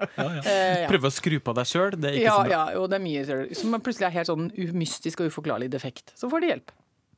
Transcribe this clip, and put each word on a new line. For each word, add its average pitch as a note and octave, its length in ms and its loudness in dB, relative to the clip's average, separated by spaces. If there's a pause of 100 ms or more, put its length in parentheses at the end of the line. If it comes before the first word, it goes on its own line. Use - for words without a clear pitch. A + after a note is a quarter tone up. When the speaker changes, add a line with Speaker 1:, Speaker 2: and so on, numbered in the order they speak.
(180)
Speaker 1:
Ja, E3 100 -2
ja. E3 160 -4
Speaker 2:
Eh, F#3 380 4
ja. D#3 100 -2
Speaker 3:
Prøve C3+ 160 4
å - 20 4
skru D#3 300 0
på A#2+ 160 -2
deg B2 80 2
selv, F#3+ 340 0
det C#3+ 140 0
er C#3+ 80 0
ikke A3+ 80 6
Speaker 2:
Ja, G#3 80 6
Speaker 3:
så G3 80 6
bra. F#3 80 2
Speaker 2:
ja, E3 260 0
og F#3 120 0
det G3 100 0
er F#3+ 80 -4
mye C#3 480 -2
som A3+ 240 -2
plutselig A3 320 0
er E3+ 80 -4
helt E3 80 -2
sånn E3 240 -2
u-, E3+ 240 -4
mystisk E3 480 -2
og D#3 80 0
uforklarlig C3 400 -4
defekt. C3+ 420 -8
Så - 140 -8
får E4 160 0
de D#4+ 80 2
hjelp. C3 160 -6 (500)